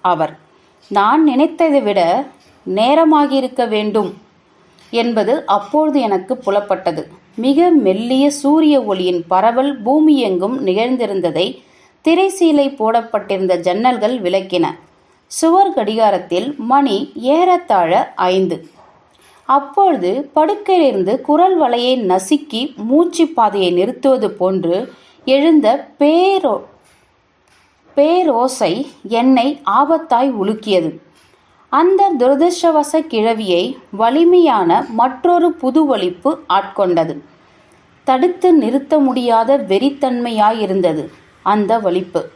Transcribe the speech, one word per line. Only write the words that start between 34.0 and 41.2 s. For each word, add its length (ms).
மற்றொரு 640
புது 300
வலிப்பு 460
ஆட்கொண்டது. 680
தடுத்து 480
நிறுத்த 440
முடியாத 520
வெறித்தன்மையாயிருந்தது 1400